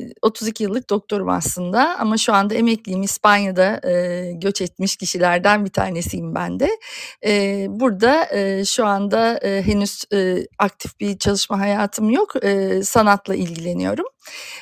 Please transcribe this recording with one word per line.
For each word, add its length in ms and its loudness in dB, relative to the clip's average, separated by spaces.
otuz 260 0
iki 160 -4
yıllık 260 -2
doktorum 400 -2
aslında 680 0
ama 180 0
şu 160 0
anda 220 2
emekliyim. 480 0
İspanya'da, 840 2
e, 460 0
göç 260 -2
etmiş 340 -4
kişilerden 680 2
bir 40 -4
tanesiyim 680 -4
ben 240 -4
de. 100 2
E, 440 0
burada, 680 2
e, 300 0
şu 200 0
anda, 520 2
e, 240 -2
henüz, 420 0
e, 340 0
aktif 400 -4
bir 180 -4
çalışma 420 0
hayatım 500 0
yok. 340 0
E, 400 2
sanatla 520 4
ilgileniyorum. 680 -4